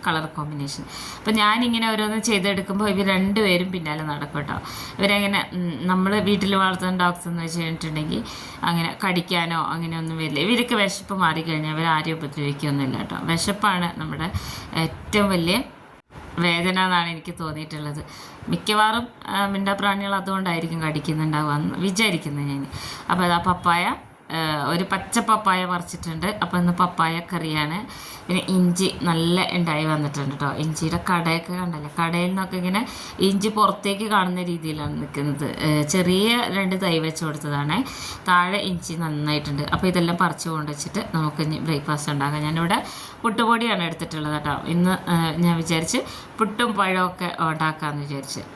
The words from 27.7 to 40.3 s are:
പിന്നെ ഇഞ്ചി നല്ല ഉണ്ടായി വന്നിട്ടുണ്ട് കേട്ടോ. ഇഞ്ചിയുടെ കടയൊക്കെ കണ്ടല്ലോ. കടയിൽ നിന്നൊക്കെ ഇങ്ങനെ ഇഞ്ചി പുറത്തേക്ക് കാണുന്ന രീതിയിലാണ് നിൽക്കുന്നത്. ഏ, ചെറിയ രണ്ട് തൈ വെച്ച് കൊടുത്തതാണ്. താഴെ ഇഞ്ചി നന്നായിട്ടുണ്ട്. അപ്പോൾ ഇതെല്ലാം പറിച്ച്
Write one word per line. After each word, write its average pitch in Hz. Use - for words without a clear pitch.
പിന്നെ 185
ഇഞ്ചി 185
നല്ല 170
ഉണ്ടായി 160
വന്നിട്ടുണ്ട് 143
കേട്ടോ. 143
ഇഞ്ചിയുടെ 160
കടയൊക്കെ 170
കണ്ടല്ലോ. 165
കടയിൽ 170
നിന്നൊക്കെ 190
ഇങ്ങനെ 185
ഇഞ്ചി 196
പുറത്തേക്ക് 208
കാണുന്ന 180
രീതിയിലാണ് 156
നിൽക്കുന്നത്. 143
ഏ, 156
ചെറിയ 185
രണ്ട് 190
തൈ 170
വെച്ച് 160
കൊടുത്തതാണ്. 147
താഴെ 180
ഇഞ്ചി 170
നന്നായിട്ടുണ്ട്. 147
അപ്പോൾ 185
ഇതെല്ലാം 175
പറിച്ച് 175